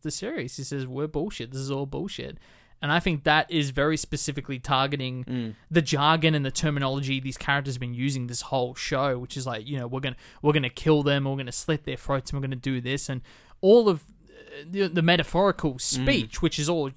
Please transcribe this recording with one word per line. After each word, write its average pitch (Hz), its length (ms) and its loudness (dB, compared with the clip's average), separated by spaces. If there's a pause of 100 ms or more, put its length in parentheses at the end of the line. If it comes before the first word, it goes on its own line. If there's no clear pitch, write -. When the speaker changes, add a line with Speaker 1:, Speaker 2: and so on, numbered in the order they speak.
Speaker 1:
the 151 100 -6
series, 190 460 -6
he 139 60 -8
says, 135 240 -6
"We're 135 200 -4
bullshit. 151 440 -6
This 135 100 -8
is 135 100 -6
all 139 140 -4
bullshit." 139 520 -8 (440)
And 147 100 0
I 170 80 4
think 160 240 0
that 156 260 4
is 147 200 0
very 143 260 0
specifically 139 640 -4
targeting 131 640 -2
Speaker 2:
Mm. 120 320 -4 (160)
Speaker 1:
the 165 100 6
jargon 156 540 4
and 143 100 0
the 131 60 -4
terminology 139 720 0
these 131 160 -6
characters 139 380 0
have 127 40 -8
been 123 140 -6
using 127 340 -2
this 120 140 -6
whole 127 340 -2
show, 135 420 0
which 123 200 -10
is 127 100 -6
like, 110 180 -6
you 139 120 -6
know, 120 100 -6
"We're 131 140 -4
gonna, 131 160 -4 (240)
we're 147 100 4
gonna 139 180 4
kill 151 340 4
them, 143 200 2
we're 135 140 -2
gonna 123 160 -8
slit 156 320 -2
their 135 100 -6
throats, 135 360 -4
and 139 80 -4
we're 135 60 -4
gonna 131 120 -4
do 127 240 -2
this," 131 260 -4
and 131 140 -4 (400)
all 220 260 8
of, 170 160 2 (260)
uh, 143 400 -18
the, 190 200 2
the 170 120 2
metaphorical 170 760 2
Speaker 2:
Mm. 131 60 -8
Speaker 1:
speech, - 600 0
which 156 180 0
is 147 80 -2
all, 156 300 0